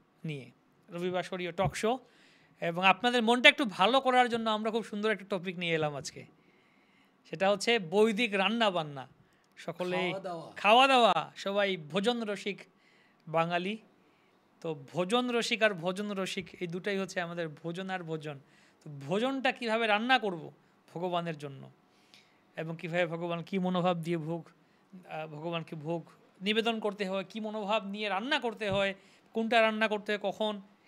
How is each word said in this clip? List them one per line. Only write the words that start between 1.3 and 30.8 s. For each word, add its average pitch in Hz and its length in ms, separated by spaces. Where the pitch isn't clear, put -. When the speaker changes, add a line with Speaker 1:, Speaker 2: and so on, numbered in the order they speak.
Speaker 1:
টক 180 240
শো। 240 220
এবং 170 240
আপনাদের 233 380
মনটা 240 260
একটু 285 160
ভালো 214 360
করার 254 280
জন্য 226 220
আমরা 214 200
খুব 220 140
সুন্দর 208 260
একটা 196 200
টপিক 180 280
নিয়ে 170 160
এলাম 151 220
আজকে। - 280
সেটা 190 200
হচ্ছে 226 280
বৈদিক 208 560
রান্না 208 360
বান্না। 147 380
সকলেই 180 440
Speaker 2:
খাওয়া 185 200
দাওয়া। 170 360
Speaker 1:
খাওয়া 240 300
দাওয়া, 208 500
সবাই 196 400
ভোজন 196 460
রসিক 202 400
বাঙালি। 175 500
তো 160 140
ভোজন 226 380
রসিক 226 320
আর 214 120
ভোজন 185 360
রসিক 190 500
এই 185 60
দুটাই 185 320
হচ্ছে 190 220
আমাদের 170 280
ভোজন 170 420
আর 185 120
ভোজন। 151 360
তো 156 60
ভোজনটা 254 460
কিভাবে 226 340
রান্না 226 320
করব 165 320
ভগবানের 170 440
জন্য 135 320
এবং 160 200
কিভাবে 175 300
ভগবান 170 360
কি 190 160
মনোভাব 180 380
দিয়ে 170 200
ভোগ, 160 320
আহ, 160 180
ভগবানকে 165 500
ভোগ 160 340
নিবেদন 220 400
করতে 202 280
হয়, 190 200
কি 220 120
মনোভাব 214 460
নিয়ে 208 220
রান্না 233 300
করতে 214 320
হয়, 196 240
কোনটা 226 300
রান্না 220 260
করতে 208 240
হয় 202 100
কখন, 208 380